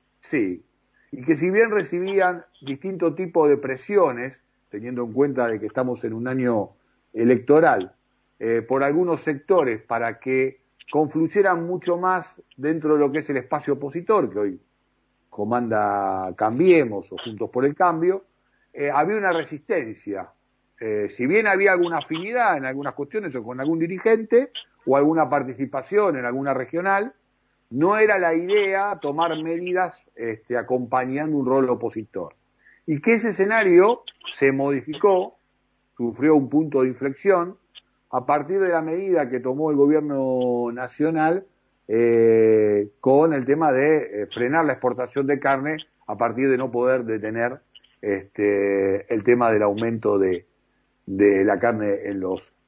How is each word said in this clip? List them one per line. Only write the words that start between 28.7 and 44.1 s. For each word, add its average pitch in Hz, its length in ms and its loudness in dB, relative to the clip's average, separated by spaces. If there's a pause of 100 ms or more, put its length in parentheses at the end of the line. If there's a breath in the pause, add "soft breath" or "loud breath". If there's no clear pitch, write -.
tomar 160 400 -2
medidas, 175 560 -4 (200)
este, 113 400 -6
acompañando 127 800 -2
un 135 100 0
rol 131 240 2
opositor. 107 640 -6 (520 soft breath)
Y 147 140 -2
que 226 140 2
ese 226 140 -2
escenario 196 720 4 (320)
se 139 160 2
modificó, 143 880 0 (580)
sufrió 123 380 2
un 135 160 2
punto 143 320 0
de 131 60 2
inflexión 170 680 -2 (540)
a 123 160 -4
partir 147 320 0
de 185 120 2
la 165 120 0
medida 160 480 -2
que 127 80 -4
tomó 135 320 -2
el 143 60 0
gobierno 131 960 0
nacional, 156 760 -2 (400)
eh, 110 1000 4 (120)
con 147 320 4
el 135 140 -4
tema 147 240 2
de, 135 520 0